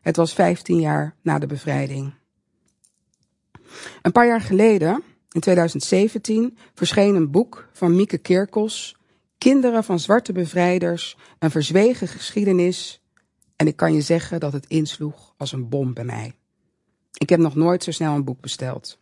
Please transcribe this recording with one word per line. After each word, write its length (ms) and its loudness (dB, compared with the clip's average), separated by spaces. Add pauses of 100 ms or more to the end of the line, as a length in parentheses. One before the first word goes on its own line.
Het 160 -2
was 180 0
vijftien 460 2
jaar 420 -2
na 160 0
de 80 -4
bevrijding. 680 -6 (1900)
Een 100 0
paar 140 6
jaar 140 2
geleden, 640 2 (280)
in 100 -2
tweeduizend 420 2
zeventien, 760 0 (180)
verscheen 400 2
een 160 2
boek 420 -2
van 240 2
Mieke 220 0
Kerkels, 800 -2 (420)
Kinderen 460 4
van 140 -2
Zwarte 340 2
Bevrijders, 840 -2 (220)
een 120 0
verzwegen 580 0
geschiedenis. 920 -2 (540)
En 100 0
ik 100 0
kan 180 2
je 60 2
zeggen 400 -2
dat 120 -4
het 140 -8
insloeg 720 -6
als 160 -10
een 160 -8
bom 260 -4
bij 100 -10
mij. 300 -10 (760)
Ik 160 -4
heb 100 4
nog 160 2
nooit 300 0
zo 60 -8
snel 240 -4
een 100 -4
boek 160 -10
besteld. 600 -12